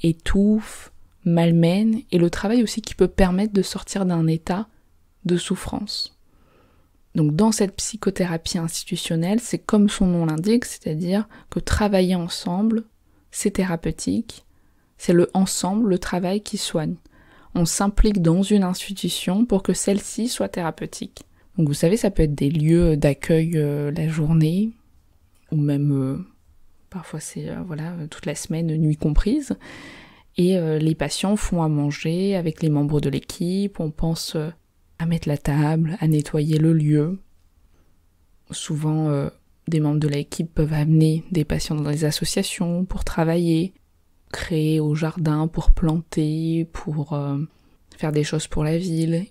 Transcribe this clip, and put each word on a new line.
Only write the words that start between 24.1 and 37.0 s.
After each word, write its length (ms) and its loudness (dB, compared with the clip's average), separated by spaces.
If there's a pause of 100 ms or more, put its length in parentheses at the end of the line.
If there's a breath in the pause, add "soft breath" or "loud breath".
ou 40 -4
même, 360 2
euh, 260 -2 (760)
parfois 280 -12
c'est, 300 -12
euh, 160 -10
voilà, 280 -8
euh, 120 -10
toute 220 -12
la 80 -6
semaine, 320 -4 (100)
nuit 180 2
comprise. 640 0 (800 loud breath)
Et, 180 4
euh, 220 0
les 160 2
patients 420 -2
font 280 0
à 40 2
manger 680 0
avec 260 -4
les 80 2
membres 320 2
de 80 -2
l'équipe, 720 -4
on 100 -4
pense, 460 -4
euh, 160 -4 (480)
à 80 -4
mettre 200 -2
la 100 0
table, 640 0
à 80 2
nettoyer 520 2
le 140 4
lieu. 460 2 (1300)